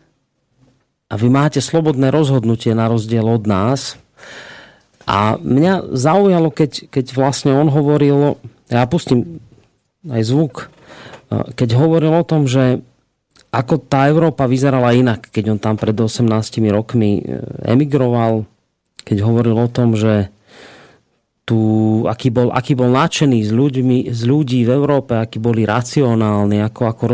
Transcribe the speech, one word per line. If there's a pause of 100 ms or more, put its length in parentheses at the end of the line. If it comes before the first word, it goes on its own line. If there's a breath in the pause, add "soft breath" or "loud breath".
(1080 loud breath)
a
vy
máte
slobodné
rozhodnutie
na
rozdiel
od
nás. (1120 loud breath)
A
mňa
zaujalo,
keď,
keď
vlastne
on
hovoril, (320)
ja
pustím (640)
aj
zvuk, (1000 loud breath)
keď (120)
hovoril
o
tom,
že (640)
ako
tá
Európa
vyzerala
inak,
keď
on
tam
pred
osemnástimi
rokmi,
e, (240)
emigroval, (560)
keď
hovoril
o
tom,
že (1200 loud breath)
tu,
aký
bol,
aký
bol
nadšený
z
ľuďmi, (140)
z
ľudí
v
Európe,
akí
boli
racionálni,
ako,
ako